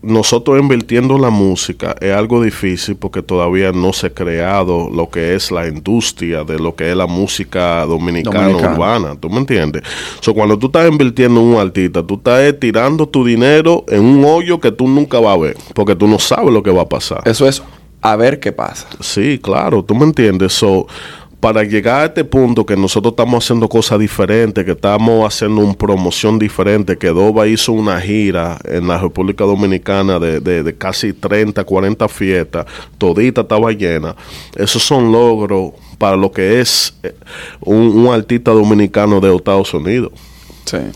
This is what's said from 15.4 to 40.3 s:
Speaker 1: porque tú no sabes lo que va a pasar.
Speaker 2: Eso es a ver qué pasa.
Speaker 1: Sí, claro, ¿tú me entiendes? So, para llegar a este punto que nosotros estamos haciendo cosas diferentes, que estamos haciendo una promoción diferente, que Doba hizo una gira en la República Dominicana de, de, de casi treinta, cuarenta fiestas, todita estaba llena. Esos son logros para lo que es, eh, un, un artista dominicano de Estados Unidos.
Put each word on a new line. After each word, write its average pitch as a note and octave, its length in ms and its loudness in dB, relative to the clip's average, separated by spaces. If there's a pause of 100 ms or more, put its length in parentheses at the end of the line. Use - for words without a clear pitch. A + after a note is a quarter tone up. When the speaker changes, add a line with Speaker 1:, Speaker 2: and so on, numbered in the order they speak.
Speaker 1:
porque G2+ 220 0
tú G2 120 2
no G#2+ 120 4
sabes - 340 2
lo G#2 100 2
que G2 80 0
va F2+ 120 2
a D#2+ 60 -6
pasar. - 360 -6
Speaker 2:
Eso A#2 220 2
es C3+ 140 0 (400)
a A2 140 2
ver A#2+ 240 2
qué - 140 -6
pasa. - 340 -10 (140)
Speaker 1:
Sí, B2+ 420 -2
claro, G2+ 400 0
¿tú - 100 -2
me C3+ 120 2
entiendes? G2+ 480 2
So, F#2+ 340 0 (520)
para A2 240 2
llegar G#2+ 380 0
a D#3 40 2
este D#3+ 180 -2
punto A#2+ 420 2
que G#2 100 -2
nosotros G2 360 0
estamos A#2+ 340 0
haciendo A2+ 240 0
cosas A2 300 0
diferentes, G#2 640 0
que F#2 60 -2
estamos G#2+ 520 2
haciendo G#2+ 380 0
una G2+ 140 4
promoción G2+ 640 0
diferente, G2+ 580 -2
que F#2 120 -2
Doba G#2 380 2
hizo A2+ 260 0
una G#2 280 -2
gira F#2 640 -2
en F2 220 -4
la F2 100 0
República F#2+ 460 -4
Dominicana G2 720 0
de, E2 220 -2
de, F2 240 -2
de D#2+ 120 -6
casi F#2+ 380 -6
treinta, G#2 500 -2
cuarenta F#2+ 440 -2
fiestas, F2+ 580 -4 (320)
todita G#2+ 440 2
estaba A2+ 300 0
llena. E2+ 440 -4 (400)
Esos G#2+ 280 -2
son B2 280 2
logros G#2+ 640 0 (260)
para G2 180 2
lo F#2+ 140 0
que G2+ 280 0
es, - 440 -2
eh, - 100 -10 (480)
un, G#2 240 2
un A2+ 260 4
artista A#2 400 0
dominicano G#2 680 2
de F#2+ 160 4
Estados F#2+ 400 0
Unidos. F#2+ 380 -4 (520)